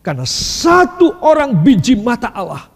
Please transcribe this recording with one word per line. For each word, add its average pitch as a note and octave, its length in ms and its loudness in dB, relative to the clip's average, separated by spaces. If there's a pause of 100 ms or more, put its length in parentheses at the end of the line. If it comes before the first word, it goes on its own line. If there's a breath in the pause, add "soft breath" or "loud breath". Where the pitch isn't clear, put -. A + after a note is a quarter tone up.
Karena C3+ 240 -8
satu E4+ 960 0
orang D4+ 320 2
biji G#3 480 2
mata A#3 320 -4
Allah D#3 440 -12